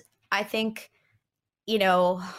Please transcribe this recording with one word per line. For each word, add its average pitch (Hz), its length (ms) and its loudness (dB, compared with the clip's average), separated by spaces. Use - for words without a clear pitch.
I 208 120 0
think, 220 480 -6
you 214 120 0
know, 185 440 4